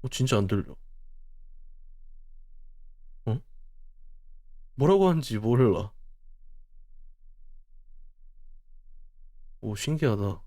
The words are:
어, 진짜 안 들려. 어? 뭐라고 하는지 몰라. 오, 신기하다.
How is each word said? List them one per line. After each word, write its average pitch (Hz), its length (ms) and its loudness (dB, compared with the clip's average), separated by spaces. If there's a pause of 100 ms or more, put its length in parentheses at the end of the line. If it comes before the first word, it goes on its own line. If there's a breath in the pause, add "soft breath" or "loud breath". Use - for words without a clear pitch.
어, 127 80 -6
진짜 127 280 4
안 101 100 6
들려. 101 280 2 (2500)
어? 117 160 0 (1300)
뭐라고 185 340 8
하는지 143 280 2
몰라. 110 540 6 (3750)
오, 107 140 -2
신기하다. 104 720 2